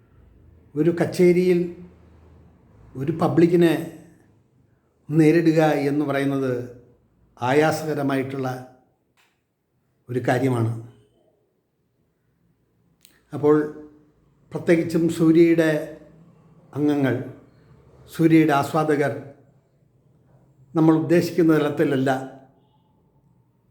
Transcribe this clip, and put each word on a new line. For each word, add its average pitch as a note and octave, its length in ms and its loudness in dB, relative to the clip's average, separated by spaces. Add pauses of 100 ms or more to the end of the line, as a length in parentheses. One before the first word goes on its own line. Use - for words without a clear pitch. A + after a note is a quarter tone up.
(760)
ഒരു D3+ 140 0
കച്ചേരിയിൽ F3 960 0 (1080)
ഒരു C#3 160 -6
പബ്ലിക്കിനെ E3+ 920 0 (1040)
നേരിടുക D#3+ 520 4
എന്ന് C#3+ 420 0
പറയുന്നത് C#3 760 -4 (600)
ആയാസകരമായിട്ടുള്ള C3+ 1300 -2 (1300)
ഒരു B2 80 -4 (100)
കാര്യമാണ്. B2 640 -2 (2500)
അപ്പോൾ D3+ 540 0 (680)
പ്രത്യേകിച്ചും E3 540 0
സൂര്യയുടെ E3 920 2 (760)
അംഗങ്ങൾ, C#3+ 580 -2 (840)
സൂര്യയുടെ D#3+ 360 4
ആസ്വാദകർ C#3+ 840 -2 (1400)
നമ്മൾ D#3+ 200 4
ഉദ്ദേശിക്കുന്ന D#3+ 600 2
തലത്തിലല്ല C#3+ 840 -2 (1300)